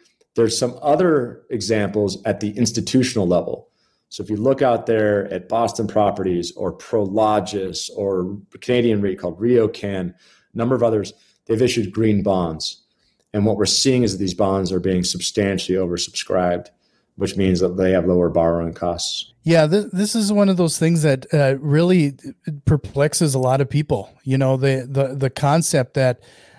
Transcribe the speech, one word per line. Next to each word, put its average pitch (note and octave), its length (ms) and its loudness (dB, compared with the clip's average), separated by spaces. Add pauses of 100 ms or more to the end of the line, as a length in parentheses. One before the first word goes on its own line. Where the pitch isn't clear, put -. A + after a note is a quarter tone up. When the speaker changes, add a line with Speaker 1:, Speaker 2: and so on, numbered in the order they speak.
(340)
Speaker 1:
There's A2+ 240 2
some B2 240 -2
other D3 680 0
examples G#2 800 -2
at G2+ 140 -2
the G#2 180 -4
institutional A#2 680 0
level. - 440 -2 (400)
So - 120 -12
if F2+ 60 -10
you G#2+ 80 -4
look C3 240 0
out A#2+ 240 2
there G#2+ 480 0
at F2+ 160 -8
Boston A2+ 380 -2
Properties F#2 640 0
or F2+ 240 -6
Prologis G2+ 1200 -2
or G2 400 -2 (160)
a - 60 -20
Canadian A#2+ 420 0
REIT F#2+ 180 -2
called F2 220 -8
RioCan, G#2 720 0
a - 40 -14 (380)
number A#2 220 -2
of A#2 80 0
others, A2 320 0 (320)
they've A2+ 160 0
issued A2 280 0
green G#2+ 320 2
bonds. F2+ 600 -2 (500)
And G#2 140 0
what G#2+ 100 2
we're G#2 80 0
seeing B2+ 380 2
is G#2 100 2
that F#2+ 60 -6
these F#2 160 -4
bonds F#2+ 380 0
are F#2 60 0
being F2+ 260 0
substantially F#2 760 -2
oversubscribed, F2+ 880 -2 (480)
which F#2+ 220 -4
means F#2 220 2
that F#2 180 0
they F#2 140 2
have F2+ 120 2
lower F2+ 240 2
borrowing E2 460 0
costs. - 580 -8 (100)
Speaker 2:
Yeah, D#3+ 240 4
th-, G3+ 240 0
this G#3 240 -2
is G#3+ 200 0
one G3+ 160 4
of F#3 80 2
those E3+ 200 0
things E3 220 2
that, C#3 320 2
uh, C#3 280 4
really D#3 520 4 (540)
perplexes D3 680 0
a C3+ 40 0
lot C3 240 2
of C3 80 -2
people. C#3 400 -2 (120)
You C3 140 0
know, C3+ 220 2
the, C3 280 0
the, C3+ 280 -2
the C3+ 160 -2
concept C#3 640 0
that B2+ 260 0 (380)